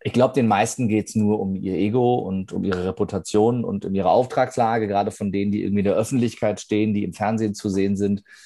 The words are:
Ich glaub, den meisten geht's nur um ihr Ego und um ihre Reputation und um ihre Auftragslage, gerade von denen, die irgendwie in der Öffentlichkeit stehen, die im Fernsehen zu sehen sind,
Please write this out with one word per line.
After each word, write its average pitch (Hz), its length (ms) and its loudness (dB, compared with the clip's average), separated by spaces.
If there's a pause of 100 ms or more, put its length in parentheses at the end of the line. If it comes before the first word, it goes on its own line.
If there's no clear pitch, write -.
Ich - 120 -6
glaub, 123 220 4
den 120 120 2
meisten 110 420 0
geht's 104 280 0
nur 107 240 2
um 95 160 -4
ihr 95 180 -4
Ego 120 420 2
und 95 360 -6
um 95 120 -4
ihre 90 220 -2
Reputation 107 800 0
und 98 200 -4
um 98 100 -4
ihre 90 160 2
Auftragslage, 117 760 2
gerade 101 240 0
von 101 220 -4
denen, 101 180 0
die 101 140 0
irgendwie 101 160 0
in 95 60 0
der 92 100 4
Öffentlichkeit 113 640 0
stehen, 107 340 0
die 104 80 0
im 90 100 -4
Fernsehen 107 420 -2
zu 104 140 -6
sehen 98 280 0
sind, 101 260 0 (240)